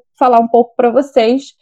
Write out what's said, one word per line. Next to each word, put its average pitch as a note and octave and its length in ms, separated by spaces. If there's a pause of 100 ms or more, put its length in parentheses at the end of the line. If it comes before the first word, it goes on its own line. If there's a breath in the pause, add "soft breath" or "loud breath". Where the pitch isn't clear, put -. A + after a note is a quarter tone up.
(180)
falar B3 220
um A#3 80
pouco A#3 280
pra A#3+ 160
vocês, C4 720